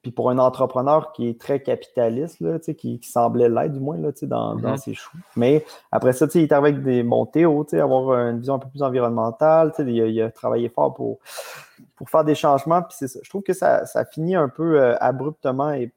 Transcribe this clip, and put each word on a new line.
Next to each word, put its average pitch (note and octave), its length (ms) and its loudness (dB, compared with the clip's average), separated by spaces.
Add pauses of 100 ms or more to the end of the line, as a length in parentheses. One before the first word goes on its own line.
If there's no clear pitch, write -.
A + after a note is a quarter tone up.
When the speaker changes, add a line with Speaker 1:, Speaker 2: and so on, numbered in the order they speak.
Speaker 1:
Puis A#2+ 100 -10
pour A#2+ 180 0
un B2+ 80 0
entrepreneur C3 720 2
qui A#2+ 180 -6
est A#2 100 -10
très C#3 220 -4
capitaliste, B2 760 -4
là, E3 180 -2
tu - 80 -10
sais, D#3 80 -6
qui, A#2+ 260 -8
qui - 100 -20
semblait A#2+ 380 2
l'être, C#3+ 240 0
du C3+ 80 -8
moins, D3 160 -6
là, D#3 160 -4
tu - 80 -14
sais, D3 60 -8
dans, A2+ 280 -4
Speaker 2:
Mhm. A2+ 60 -4
Speaker 1:
dans A2 160 -2
ses - 160 -10
choix. - 260 -16 (160)
Mais C#3 300 2 (280)
après B2 200 2
ça, D3 140 2
tu C#3+ 80 -6
sais, F3+ 60 4
il - 20 4
est D3+ 100 2
arrivé C#3+ 240 4
avec C3+ 80 -8
des, B2 180 2
bon, A#2+ 220 0
Théo, D3+ 400 2
tu D3 60 -12
sais, E3 100 0
avoir C3 320 2 (160)
une A#2 100 -4
vision C3 160 -4
un C3 40 -4
peu C3 100 -10
plus C#3 140 -8
environnementale, B2+ 920 2
tu D#3 80 -4
sais, B2+ 80 -2
il A#2 120 0
a, A2+ 40 2
il A2 160 -2
a A2+ 80 -2
travaillé A#2 380 -4
fort C3+ 240 0
pour, A#2 280 -8 (760)
pour - 140 -16
faire D#3+ 120 4
des D3+ 120 2
changements, D#3+ 480 2
puis - 160 -14
c'est C3+ 100 -6
ça. - 140 -12
Je - 80 -20
trouve G3 120 -6
que F#3 120 -2
ça, - 320 2
ça - 180 -4
finit E3+ 320 -4
un C#3+ 140 0
peu, D#3+ 280 0
euh, B2 220 4
abruptement C3+ 720 -2
et B2 240 -6